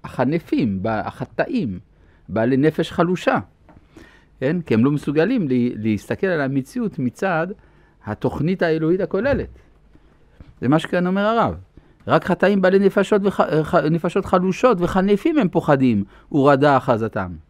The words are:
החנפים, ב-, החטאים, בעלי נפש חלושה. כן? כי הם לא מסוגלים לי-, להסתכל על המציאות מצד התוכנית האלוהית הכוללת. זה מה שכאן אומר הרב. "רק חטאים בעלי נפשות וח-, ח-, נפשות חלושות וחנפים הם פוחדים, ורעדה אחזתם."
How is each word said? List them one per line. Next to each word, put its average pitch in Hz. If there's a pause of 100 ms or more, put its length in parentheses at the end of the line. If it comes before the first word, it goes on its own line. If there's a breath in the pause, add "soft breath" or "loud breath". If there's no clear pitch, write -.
החנפים, 135
ב-, 104
החטאים, 107 (500 soft breath)
בעלי 113
נפש 156
חלושה. 175 (1000 loud breath)
כן? 147 (100)
כי 117
הם 113
לא 139
מסוגלים 156
לי-, 123
להסתכל 107
על 170
המציאות 139
מצד 160 (580 soft breath)
התוכנית 190
האלוהית 160
הכוללת. 202 (1120 soft breath)
זה -
מה 254
שכאן 175
אומר 190
הרב. 214 (520 soft breath)
"רק 135
חטאים 190
בעלי 185
נפשות 196
וח-, 190 (220)
ח-, 151
נפשות 165
חלושות 185
וחנפים 202
הם 208
פוחדים, 131 (280 soft breath)
ורעדה 139
אחזתם." 107 (180)